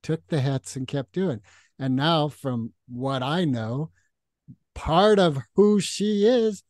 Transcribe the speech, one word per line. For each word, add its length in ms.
Took 260
the 120
hits 340
and 140
kept 240
doing 240
it. 60
And 180
now, 320
from 440
what 340
I 220
know, 460
part 440
of 200
who 260
she 440
is 460